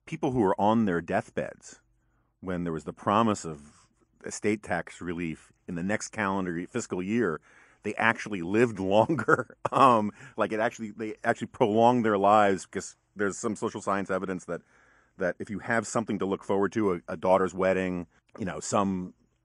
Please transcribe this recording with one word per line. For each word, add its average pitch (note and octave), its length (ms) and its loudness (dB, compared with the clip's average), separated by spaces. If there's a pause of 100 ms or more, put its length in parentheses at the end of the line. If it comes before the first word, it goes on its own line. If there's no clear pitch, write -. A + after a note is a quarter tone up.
people D#3+ 260 -4
who B2+ 100 -2
were F#2+ 200 4
on A2 240 4
their F2 160 0
deathbeds - 800 -6 (600)
when F2+ 220 -4
there E2+ 100 -4
was D#2 100 -6
the F2+ 100 -10
promise G#2+ 500 2
of D#2+ 160 -10 (640)
estate - 380 -4
tax - 380 -6
relief E2+ 500 -8 (160)
in F#2 80 -8
the E2+ 80 -6
next G#2 260 -4
calendar G2 480 -4
y-, F2+ 120 -6
fiscal G2+ 340 -6
year, G2 380 -2 (420)
they G#2 120 -6
actually A2 460 0
lived G#2+ 380 2
<laughs> F#2+ 180 0
longer. D3 580 2 (160)
Um, B2 400 6 (260)
like, G#2 160 0
it G#2+ 80 -2
actually, A2+ 300 -4
they G#2+ 240 -8 (100)
actually A#2 220 0
prolonged A#2 580 4
their G#2+ 120 4
lives G2+ 480 6
because - 300 -10 (220)
there's G2 200 -2
some A2 200 -4
social A2 240 -6
science G2 280 -2
evidence F#2 360 -4
that, E2+ 160 -8 (560)
that F2+ 220 -2
if - 100 -10
you F#2+ 100 -8
have A2+ 260 0
something A2 340 -2
to F#2+ 60 0
look F#2+ 180 -2
forward G2 300 0
to, G#2 200 0
a, F2 60 -4 (100)
a F#2 80 -8
daughter's F#2 360 2
wedding, F#2 540 0 (320)
you - 60 -4
know, D#2+ 160 -8
some G2 520 -2 (320)